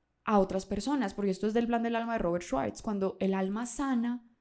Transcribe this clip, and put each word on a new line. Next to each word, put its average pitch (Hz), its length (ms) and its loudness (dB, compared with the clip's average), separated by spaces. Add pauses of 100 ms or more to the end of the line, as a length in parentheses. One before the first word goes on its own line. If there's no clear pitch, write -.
(260)
a 208 140 6
otras 190 260 2
personas", 214 480 -2
porque 202 180 0
esto 190 160 -2
es 214 60 0
del 233 140 2
plan 233 160 0
del 233 120 -2
alma 233 180 -2
de 226 60 0
Robert 175 240 0
Schwartz, - 380 -2
cuando 190 380 -2
el 190 160 2
alma 196 320 -2
sana 240 600 -2 (140)